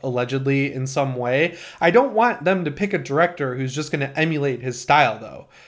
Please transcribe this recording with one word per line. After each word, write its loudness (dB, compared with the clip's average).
allegedly, 0
in -4
some -2
way. 0
I 4
don't 4
want 0
them 2
to -2
pick -4
a 2
director 0
who's -4
just -6
gonna -2
emulate 0
his -6
style, 4
though. -16